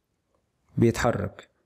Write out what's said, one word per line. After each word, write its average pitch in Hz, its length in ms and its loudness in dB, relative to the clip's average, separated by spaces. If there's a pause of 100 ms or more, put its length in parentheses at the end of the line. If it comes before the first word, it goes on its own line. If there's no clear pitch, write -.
(760)
بيتحرك، 113 720 0 (180)